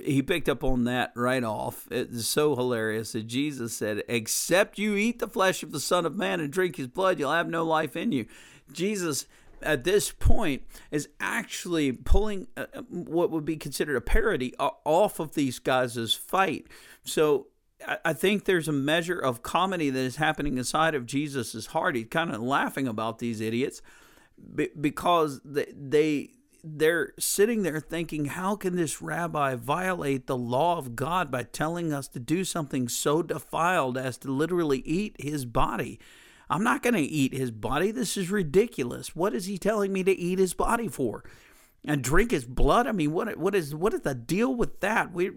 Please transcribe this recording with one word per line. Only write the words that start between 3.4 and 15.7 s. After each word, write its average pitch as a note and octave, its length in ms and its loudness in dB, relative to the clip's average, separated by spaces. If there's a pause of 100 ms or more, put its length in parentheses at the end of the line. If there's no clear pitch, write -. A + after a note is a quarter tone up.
said, G#2+ 320 -2
"Except D#3+ 720 0
you G#3 160 0
eat A3 240 0
the A3+ 100 -6
flesh F#3 360 0
of - 80 -12
the D3 80 -4
Son F3 260 2
of D3+ 100 -2
Man F#3+ 240 -2
and C#3+ 120 -4
drink F#3 240 0
his C3+ 100 -6
blood, F#3 320 0
you'll C#3+ 140 0
have E3 160 0
no E3 160 -2
life D#3+ 320 0
in E3 160 -2
you." B2 140 -2 (460)
Jesus F3+ 540 -2 (360)
at C#3+ 220 0
this F#3+ 260 2
point - 520 6 (280)
is D3 180 -4 (120)
actually F3 720 -2
pulling, G3 540 4 (100)
uh, - 180 -6
uh, - 140 -12
what E3+ 420 0
would D#3 140 -4
be D#3 120 -4
considered D3+ 400 -4
a A#2 40 0
parody D#3+ 580 2
o-, - 260 -2
off F3+ 360 2
of D#3 140 -6
these C3+ 240 0
guys' B2 560 0